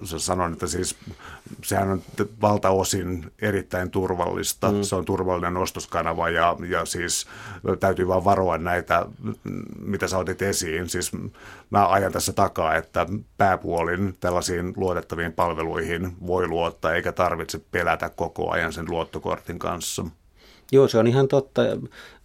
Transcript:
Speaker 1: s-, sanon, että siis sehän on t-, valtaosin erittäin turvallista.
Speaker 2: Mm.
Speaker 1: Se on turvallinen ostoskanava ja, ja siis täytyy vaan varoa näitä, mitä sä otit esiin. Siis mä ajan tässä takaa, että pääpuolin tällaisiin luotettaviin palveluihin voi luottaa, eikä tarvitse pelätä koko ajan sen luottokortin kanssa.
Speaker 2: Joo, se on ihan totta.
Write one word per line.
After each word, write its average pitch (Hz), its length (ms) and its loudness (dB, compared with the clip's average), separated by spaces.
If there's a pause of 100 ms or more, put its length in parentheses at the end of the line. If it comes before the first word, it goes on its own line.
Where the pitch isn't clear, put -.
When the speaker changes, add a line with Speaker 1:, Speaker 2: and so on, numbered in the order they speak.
Speaker 1:
s-, 82 220 -6
sanon, 90 260 0
että 80 140 -4
siis 87 300 -4 (680)
sehän 98 260 0
on 92 120 0 (140)
t-, 101 260 -4
valtaosin 95 880 2 (100)
erittäin 92 480 -2
turvallista. 90 840 0
Speaker 2:
Mm. 101 100 2
Speaker 1:
Se 98 140 0
on 90 80 0
turvallinen 90 520 0
ostoskanava 85 720 -2
ja, 85 260 4 (120)
ja 85 160 0
siis 85 420 -4 (540)
täytyy 92 280 2
vaan 92 160 2
varoa 95 340 4
näitä, 87 480 0 (720)
mitä 98 300 -4
sä 92 100 0
otit 92 240 -2
esiin. 90 460 -2
Siis 87 240 -4 (580)
mä 101 180 6
ajan 95 240 4
tässä 90 200 0
takaa, 87 420 2
että 82 320 0 (320)
pääpuolin 90 800 0
tällaisiin 90 560 0
luotettaviin 85 560 -2
palveluihin 85 840 -2 (100)
voi 90 220 0
luottaa, 82 460 -2
eikä 87 180 -2
tarvitse 82 480 -2 (100)
pelätä 85 460 0
koko 82 340 -4
ajan 82 220 0
sen 80 180 -8
luottokortin 85 680 -4
kanssa. 87 460 -4 (680)
Speaker 2:
Joo, 135 160 10
se 117 100 4
on 110 80 6
ihan 135 220 6
totta. - 340 2 (640)